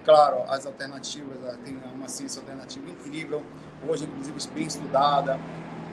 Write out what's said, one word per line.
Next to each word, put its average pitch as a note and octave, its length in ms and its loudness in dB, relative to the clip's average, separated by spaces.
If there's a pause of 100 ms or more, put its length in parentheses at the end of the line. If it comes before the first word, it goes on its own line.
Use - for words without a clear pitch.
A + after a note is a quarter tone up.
claro, C#3+ 440 10
as C3+ 160 -2
alternativas, C3+ 1000 -10
tem C3 120 -10 (160)
uma C3 160 -8
ciência C3+ 320 -8
alternativa C3+ 480 -12
incrível, D3 540 -8 (440)
hoje, D3+ 180 -2
inclusive, - 500 -8
bem D#3+ 120 -2
estudada, C#3 720 2 (540)